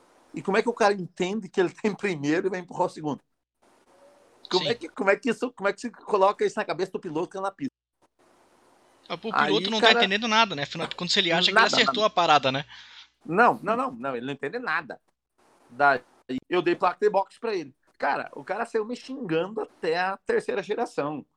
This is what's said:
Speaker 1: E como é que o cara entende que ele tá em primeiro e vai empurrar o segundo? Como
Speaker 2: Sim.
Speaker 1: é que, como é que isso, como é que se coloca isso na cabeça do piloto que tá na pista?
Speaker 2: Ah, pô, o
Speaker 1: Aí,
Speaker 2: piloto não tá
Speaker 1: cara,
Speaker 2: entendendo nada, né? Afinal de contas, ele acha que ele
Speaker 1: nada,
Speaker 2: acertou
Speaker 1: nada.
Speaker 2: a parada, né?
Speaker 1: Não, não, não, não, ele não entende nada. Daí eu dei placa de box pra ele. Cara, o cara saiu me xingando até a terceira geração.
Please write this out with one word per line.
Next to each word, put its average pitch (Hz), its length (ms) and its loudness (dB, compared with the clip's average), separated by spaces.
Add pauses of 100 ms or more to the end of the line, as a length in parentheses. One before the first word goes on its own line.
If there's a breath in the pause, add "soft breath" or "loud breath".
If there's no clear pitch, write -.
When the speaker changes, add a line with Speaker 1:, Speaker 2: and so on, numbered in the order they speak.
(340)
Speaker 1:
E 156 80 -8
como 196 140 0
é 220 60 4
que 240 60 -2
o 226 60 -2
cara 202 180 4
entende 185 560 -4
que - 120 -2
ele 175 100 2
tá - 180 -4
em 196 60 0
primeiro 170 520 -2
e 190 40 0
vai 185 100 -4
empurrar 180 260 -2
o 185 40 -6
segundo? 151 300 -6 (1300)
Como 180 140 0
Speaker 2:
Sim. 185 60 -2
Speaker 1:
é - 40 -2
que, - 140 -10
como 196 220 0
é 208 60 4
que 226 140 -2
isso, 247 220 -4
como 196 160 -4
é 196 40 0
que - 80 -16
se 233 100 -10
coloca 202 540 0
isso 196 140 -2
na 208 60 -4
cabeça 175 280 -6
do 202 80 -8
piloto 165 280 -6
que - 80 -16
tá 190 40 -8
na 196 100 -4
pista? 135 220 -10 (1400)
Speaker 2:
Ah, - 80 -6
pô, 220 120 -10
o 214 60 -4
Speaker 1:
Aí, 147 120 4
Speaker 2:
piloto 190 240 0
não 220 100 0
tá 233 80 8
Speaker 1:
cara, 226 120 6
Speaker 2:
entendendo 208 260 0
nada, 214 280 2
né? 143 80 -6
Afinal 160 240 -6
de - 100 -12
contas, 175 220 -2
ele 180 120 0
acha 175 140 4
que 196 60 4
ele 190 40 -2
Speaker 1:
nada, 220 120 8
Speaker 2:
acertou 214 360 2
Speaker 1:
nada. 214 40 4
Speaker 2:
a 202 40 2
parada, 151 400 4
né? 135 140 -4 (600 loud breath)
Speaker 1:
Não, 175 380 4
não, 208 140 -2
não, 262 160 -4
não, 127 240 -6
ele 117 100 -8
não 139 60 -6
entende 220 260 -8
nada. 165 420 -6 (680)
Daí 131 320 2 (460)
eu 175 140 2
dei 175 120 2
placa 175 260 0
de 208 100 4
box 190 280 -2
pra 226 160 -6
ele. 151 200 -8 (240)
Cara, 143 360 -4
o - 80 -14
cara 202 240 -6
saiu 220 180 -2
me 240 120 -8
xingando 214 640 -4
até 170 380 -4
a 185 180 -2 (100)
terceira 202 360 -2
geração. 156 600 -4 (120)